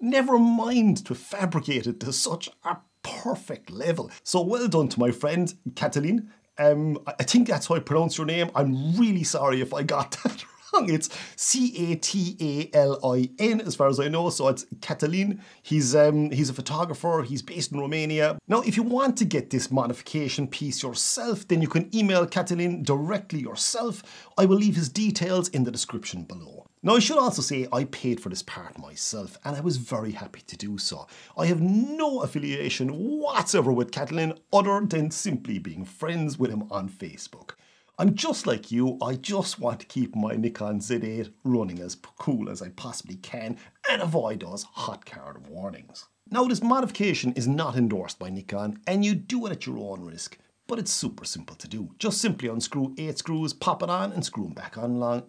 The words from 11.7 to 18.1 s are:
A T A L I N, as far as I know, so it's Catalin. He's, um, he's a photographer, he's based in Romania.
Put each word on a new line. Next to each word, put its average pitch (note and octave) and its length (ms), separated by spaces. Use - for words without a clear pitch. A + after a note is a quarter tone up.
A E3 60
T F3+ 420
A D3+ 380
L C#3 240
I B2+ 240
N, A3 240
as F3+ 120
far C#3 140
as C3 100
I C#3+ 100
know, E3 200
so C#3 200
it's C3 180
Catalin. F#3+ 600
He's, C#3+ 340
um, D3+ 340
he's C3+ 200
a - 20
photographer, D#3+ 760
he's C3 140
based - 320
in C#3+ 80
Romania. D#3 680